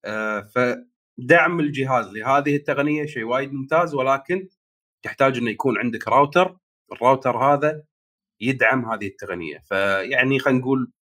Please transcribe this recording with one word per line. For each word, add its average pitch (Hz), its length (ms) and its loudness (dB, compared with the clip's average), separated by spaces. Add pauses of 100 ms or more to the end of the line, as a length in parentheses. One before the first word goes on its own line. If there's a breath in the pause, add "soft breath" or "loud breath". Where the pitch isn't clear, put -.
آه، 107 360 -6
فدعم 123 1160 0
الجهاز 131 480 -2
لهذه 135 480 0
التقنية 147 500 -2
شيء 127 180 -8
وايد 135 300 -4
ممتاز، 151 400 0
ولكن 139 540 -2 (560)
تحتاج 131 340 2
إنه 117 140 -2
يكون 107 260 -2
عندك 113 300 -4
راوتر، 147 500 4 (340)
الراوتر 127 460 2
هذا 143 460 2 (560)
يدعم 120 460 0
هذه 104 220 -6
التقنية. 87 520 -10
فيعني 101 800 0
خلينا 131 200 2
نقول 131 320 -2 (120)